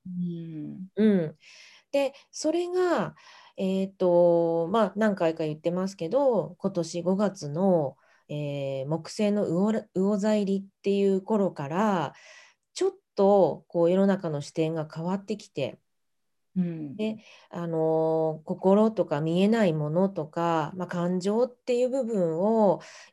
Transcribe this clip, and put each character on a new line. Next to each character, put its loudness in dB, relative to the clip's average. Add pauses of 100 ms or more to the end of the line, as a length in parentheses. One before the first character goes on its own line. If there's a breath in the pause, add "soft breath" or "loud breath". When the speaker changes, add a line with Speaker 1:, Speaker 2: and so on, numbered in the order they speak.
Speaker 1:
う -14
ん。 -8
う 2
ん。 6
Speaker 2:
う 4 (120)
ん。 -12 (560 loud breath)
で、 0 (180 loud breath)
そ -2
れ -2
が、 0 (420 loud breath)
え 0
ー -12
と、 4
ま 2
あ、 -8
何 2
回 0
か -4
言 -4
っ -20
て -2
ま -2
す -10
け -6
ど、 0
今 -4
年 -4
五 0
月 -4
の、 0 (320 soft breath)
え -6
ー、 -6
木 -6
星 -2
の 0
魚 0
ら-、 -4 (100)
魚 0
座 0
入 0
り 0
っ -14
て 0
い 2
う 2
頃 0
か -10
ら、 0 (600 loud breath)
ち -4
ょ 2
っ -2 (240)
と 4
こ 0
う 4
世 4
の 4
中 0
の -4
視 -14
点 -2
が -4
変 -8
わ -2
っ -10
て -6
き -20
て、 -8 (800)
Speaker 1:
う 0
ん。 -6
Speaker 2:
で、 -6 (320 loud breath)
あ -8
の 0
ー、 -18
心 4
と -2
か -2
見 0
え 4
な 4
い 2
も -2
の 2
と -6
か、 -2
ま -6
あ、 -18
感 -2
情 0
っ -4
て -4
い 2
う 0
部 -2
分 -2
を 4 (320 loud breath)